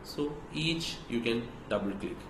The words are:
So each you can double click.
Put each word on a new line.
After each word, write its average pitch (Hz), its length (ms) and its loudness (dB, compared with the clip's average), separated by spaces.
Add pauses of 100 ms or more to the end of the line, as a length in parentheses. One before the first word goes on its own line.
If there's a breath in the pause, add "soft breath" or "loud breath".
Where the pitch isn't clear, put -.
So 147 300 -2 (200)
each 165 440 2 (120)
you 117 120 2
can 117 260 4 (220)
double 101 220 4
click. 117 260 -2 (120)